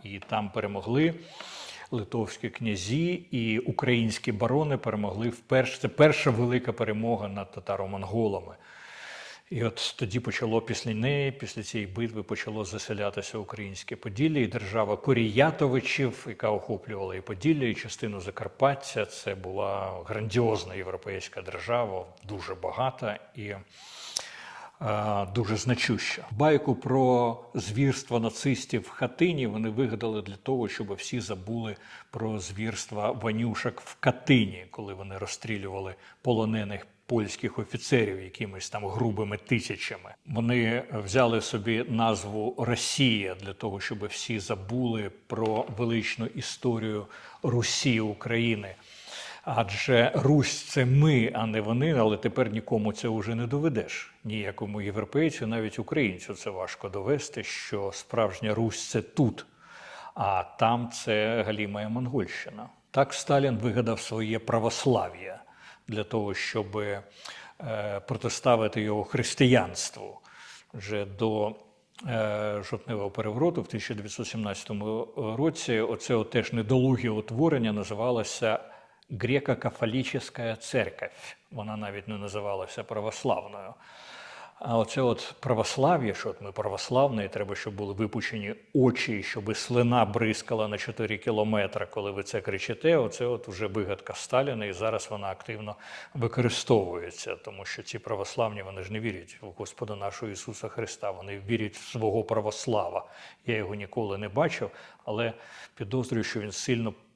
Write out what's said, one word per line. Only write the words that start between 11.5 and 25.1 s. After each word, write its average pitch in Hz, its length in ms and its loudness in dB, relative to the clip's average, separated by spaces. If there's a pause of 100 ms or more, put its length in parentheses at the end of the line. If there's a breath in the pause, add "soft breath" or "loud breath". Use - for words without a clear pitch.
цієї 104 240 -4
битви 110 360 -4
почало 107 420 -4
заселятися 101 720 -4
українське 101 580 -8
Поділля, 139 440 0
і 113 80 4
держава 104 500 0
Коріятовичів, 127 1300 4
яка 110 240 0
охоплювала 98 640 -4
і 95 60 -6
Поділля, 131 440 2
і 110 80 2
частину 104 460 -6
Закарпаття, 110 880 0
це - 300 -6
була 98 720 -4
грандіозна 107 680 0
європейська 95 680 -8
держава, 92 640 -2 (180)
дуже 95 320 -8
багата 107 640 -4 (160)
і, 113 100 -10
е, 98 160 -8 (1700 loud breath)